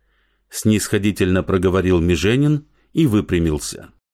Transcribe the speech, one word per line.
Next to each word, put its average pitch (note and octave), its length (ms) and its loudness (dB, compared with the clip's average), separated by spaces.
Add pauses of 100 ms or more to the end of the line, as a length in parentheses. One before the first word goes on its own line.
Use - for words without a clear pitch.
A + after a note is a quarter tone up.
(500)
снисходительно G2 960 0
проговорил F#2 560 2
Меженин A2+ 680 0 (280)
и D#3+ 140 2
выпрямился. E2+ 840 -2 (240)